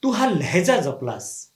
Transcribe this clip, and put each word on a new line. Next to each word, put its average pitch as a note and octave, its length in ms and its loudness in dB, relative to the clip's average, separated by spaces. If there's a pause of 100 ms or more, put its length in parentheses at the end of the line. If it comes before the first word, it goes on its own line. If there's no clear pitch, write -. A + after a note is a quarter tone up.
तू C4+ 80 2
हा B3 200 2
लहेजा F3 500 2
जपलास - 760 -6